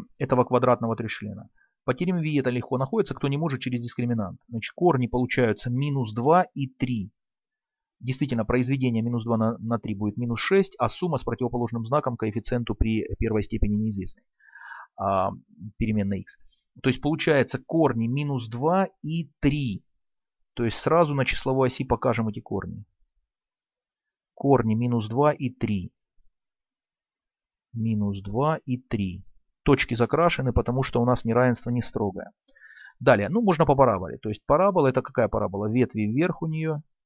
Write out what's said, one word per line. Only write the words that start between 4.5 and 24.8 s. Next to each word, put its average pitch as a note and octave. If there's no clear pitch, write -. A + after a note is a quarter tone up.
корни D3+
получаются B2
минус B2+
два D3+
и C#3
три. A#2+
Действительно, B2+
произведение B2+
минус A#2
два A#2
на, A2
на A2+
три A2
будет G#2
минус A#2
шесть, G3
а A2+
сумма E3+
с -
противоположным A#2
знаком C3
коэффициенту A2
при A2
первой G#2+
степени G#2
неизвестной, G#2
а, G2
переменной G2+
x. -
То C3+
есть B2+
получается D3
корни B2
минус C3
два D#3+
и D#3+
три. C#3
То A#2+
есть G#2+
сразу D#3
на C3+
числовой C3
оси -
покажем A2+
эти G#2+
корни. G#2
Корни A#2
минус A#2